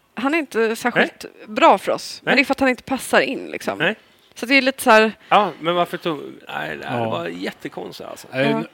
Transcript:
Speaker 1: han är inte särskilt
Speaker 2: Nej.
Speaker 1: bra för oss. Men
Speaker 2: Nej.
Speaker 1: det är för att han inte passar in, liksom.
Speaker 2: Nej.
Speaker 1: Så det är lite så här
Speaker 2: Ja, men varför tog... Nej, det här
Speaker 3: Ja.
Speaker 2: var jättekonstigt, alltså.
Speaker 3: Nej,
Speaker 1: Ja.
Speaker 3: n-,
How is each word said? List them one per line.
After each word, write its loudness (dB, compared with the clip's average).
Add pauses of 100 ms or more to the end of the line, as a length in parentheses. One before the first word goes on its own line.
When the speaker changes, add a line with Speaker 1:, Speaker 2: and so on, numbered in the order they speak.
(140)
Speaker 1:
han -2
är 0
inte -2
särskilt -2
Speaker 2:
Nej. -20
Speaker 1:
bra 6
för -4
oss. -6
Men 0
Speaker 2:
Nej. 4
Speaker 1:
det 4
är 0
för -4
att 0
han 4
inte -2
passar 0
in, -6
liksom. -6
Speaker 2:
Nej. 0 (400)
Speaker 1:
Så -8
det 4
är 8
lite -2
så 4
här 8 (180)
Speaker 2:
Ja, 4
men -2
varför -2
tog... -4 (260)
Nej, -8
det -12
här -4
Speaker 3:
Ja. -2
Speaker 2:
var -4
jättekonstigt, -10
alltså. -16
Speaker 3:
Nej, 0
Speaker 1:
Ja. 0
Speaker 3:
n-, -6